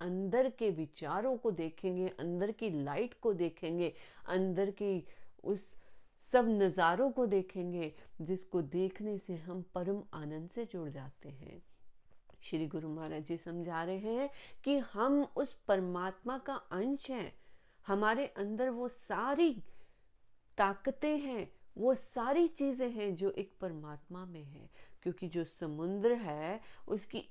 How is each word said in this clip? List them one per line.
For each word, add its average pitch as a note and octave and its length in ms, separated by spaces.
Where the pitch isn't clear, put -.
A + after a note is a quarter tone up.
अंदर G3 500
के A3 200
विचारों E3+ 680
को A#3 140
देखेंगे, F3+ 580
अंदर F3 440
की A3 180
लाइट D3 440
को A3+ 180
देखेंगे, E3+ 600
अंदर F#3 440
की G3 360
उस G3+ 300
सब B3 160
नज़ारों F#3+ 600
को B3 160
देखेंगे, F3 680
जिसको F3+ 420
देखने F#3+ 560
से F#3 180
हम F3 260
परम F#3+ 280
आनंद D#3 380
से A#3 140
जुड़ E3+ 240
जाते C#3 400
हैं। C#3+ 340
श्री D#3 260
गुरु D#3 220
महाराज D#3 380
जी E3+ 100
समझा E3+ 480
रहे F#3 140
हैं A#3 320
कि C#4 140
हम C4+ 480
उस - 160
परमात्मा F#3+ 840
का C4+ 160
अंश B3+ 560
हैं। A#3+ 240
हमारे G#3+ 400
अंदर A3 440
वो A#3+ 180
सारी B3+ 760
ताकतें C#4+ 640
हैं, C4 340
वो B3 160
सारी C#4 540
चीज़ें B3+ 420
हैं G#3 240
जो F#3+ 160
एक - 300
परमात्मा D#3 640
में E3 200
है, D3 260
क्योंकि F3+ 260
जो E3 160
समुद्र F3 680
है, F3+ 480
उसकी - 420